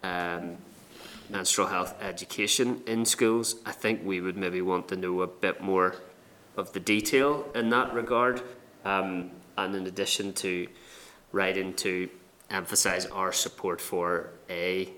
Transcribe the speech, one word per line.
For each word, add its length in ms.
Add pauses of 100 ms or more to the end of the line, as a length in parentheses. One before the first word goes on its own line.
um, 540 (720)
menstrual 380
health 340
education 840
in 200
schools. 500 (100)
I 60
think 320
we 180
would 160
maybe 240
want 280
to 60
know 260
a 60
bit 340
more 340 (640)
of 160
the 60
detail 760
in 140
that 240
regard, 480 (420)
um, 480 (260)
and 180
in 120
addition 460
to 340 (640)
writing 440
to 340 (400)
emphasise 580
our 240
support 480
for 520 (180)
a 480